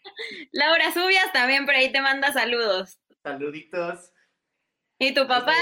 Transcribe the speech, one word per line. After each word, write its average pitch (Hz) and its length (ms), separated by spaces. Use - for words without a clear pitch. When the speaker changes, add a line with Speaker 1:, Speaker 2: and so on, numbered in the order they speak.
Speaker 1:
Laura 320 400
Subias 370 400
también 269 340
por 277 80
ahí 262 180
te 277 80
manda 269 320
saludos. 226 680
Speaker 2:
Saluditos. 156 920
Speaker 1:
¿Y 269 140
tu 277 80
Speaker 2:
Ahí 269 60
está 254 140
Speaker 1:
papá, 294 220